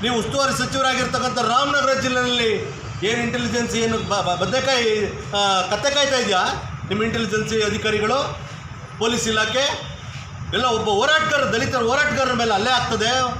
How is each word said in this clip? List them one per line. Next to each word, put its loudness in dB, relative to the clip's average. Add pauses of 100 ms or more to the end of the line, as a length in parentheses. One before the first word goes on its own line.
ನೀವು 0
ಉಸ್ತುವಾರಿ 0
ಸಚಿವರಾಗಿರ್ತಕ್ಕಂಥ 0
ರಾಮನಗರ 2
ಜಿಲ್ಲೆಯಲ್ಲಿ 2 (500)
ಏನ್ 0
ಇಂಟೆಲಿಜೆನ್ಸ್, -2
ಏನು 0
ಬ-, -2
ಬ-, 0
ಬದ್ನೆಕಾಯಿ, 0 (120)
ಆ, 2
ಕತ್ತೆ 0
ಕಾಯ್ತಾ 2
ಇದ್ಯಾ 2 (480)
ನಿಮ್ಮ 0
ಇಂಟೆಲಿಜೆನ್ಸ್ 0
ಅಧಿಕಾರಿಗಳು, 0 (600)
ಪೊಲೀಸ್ 0
ಇಲಾಖೆ? 0 (560)
ಎಲ್ಲ 0
ಒಬ್ಬ 0
ಹೋರಾಟಗಾರ, 4
ದಲಿತರ 0
ಹೋರಾಟಗಾರರ 2
ಮೇಲೆ 2
ಹಲ್ಲೆ 2
ಆಗ್ತದೆ 2 (180)